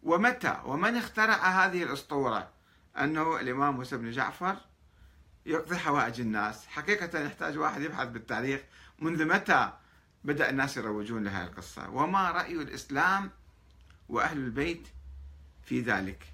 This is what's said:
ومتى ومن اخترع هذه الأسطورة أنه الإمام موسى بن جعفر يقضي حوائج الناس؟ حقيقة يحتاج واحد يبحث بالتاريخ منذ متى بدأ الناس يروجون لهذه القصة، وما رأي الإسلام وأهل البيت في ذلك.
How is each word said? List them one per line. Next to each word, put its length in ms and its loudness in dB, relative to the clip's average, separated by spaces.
ومتى 600 4
ومن 300 2
اخترع 680 4
هذه 180 2
الأسطورة 640 -2
أنه 420 2
الإمام 360 0
موسى 220 -6
بن 140 -6
جعفر 460 -2
يقضي 320 -2
حوائج 440 0
الناس؟ 460 -2
حقيقة 520 -2
يحتاج 380 -4
واحد 240 -2
يبحث 260 -4
بالتاريخ 540 -4
منذ 260 0
متى 480 4
بدأ 260 2
الناس 280 0
يروجون 460 -4
لهذه 240 -4
القصة، 420 -12
وما 420 2
رأي 300 -2
الإسلام 720 0
وأهل 280 2
البيت 500 -2
في 180 -2
ذلك. 520 -2